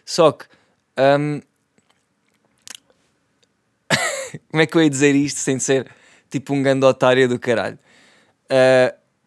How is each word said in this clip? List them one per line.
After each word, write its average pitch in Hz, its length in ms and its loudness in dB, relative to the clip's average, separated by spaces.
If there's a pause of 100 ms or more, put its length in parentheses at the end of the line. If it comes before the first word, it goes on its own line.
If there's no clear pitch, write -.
Só 160 280 2
que, - 120 -14 (540)
hum, 143 420 0 (2500)
<laughs> 539 600 -8
como 156 120 0
é 156 40 2
que 165 100 -4
eu 160 60 4
ia 151 80 4
dizer 139 240 0
isto 143 260 -2
sem 135 180 -4
ser, 135 320 -2 (380)
tipo, 139 240 -8
um 139 100 -2
ganda 135 240 2
otário 127 420 2
do 120 100 -4
caralho? 110 400 -4 (720)
Eh, 131 440 2 (320)